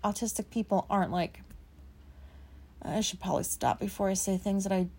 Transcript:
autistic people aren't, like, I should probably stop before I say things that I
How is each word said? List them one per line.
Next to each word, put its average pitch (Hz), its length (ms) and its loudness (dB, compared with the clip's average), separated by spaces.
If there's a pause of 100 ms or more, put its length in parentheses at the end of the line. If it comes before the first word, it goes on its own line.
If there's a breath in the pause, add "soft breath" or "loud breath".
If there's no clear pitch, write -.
autistic 208 480 0
people 202 360 2
aren't, 196 240 2
like, 180 300 -2 (1400 loud breath)
I 180 180 0
should - 180 -2
probably - 260 0
stop - 340 2
before 202 280 0
I 190 60 4
say 190 240 2
things 196 280 2
that 190 60 2
I 185 140 4 (140)